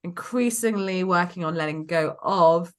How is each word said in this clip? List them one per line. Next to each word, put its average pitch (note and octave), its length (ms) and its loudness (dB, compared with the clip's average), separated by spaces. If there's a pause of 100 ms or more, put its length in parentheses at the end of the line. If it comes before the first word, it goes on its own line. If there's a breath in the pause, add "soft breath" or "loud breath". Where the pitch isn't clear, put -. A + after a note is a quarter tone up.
increasingly G3+ 1000 -2
working F3 420 0
on D#3+ 100 -2
letting D#3 300 -4
go D#3 360 -2
of F3 580 4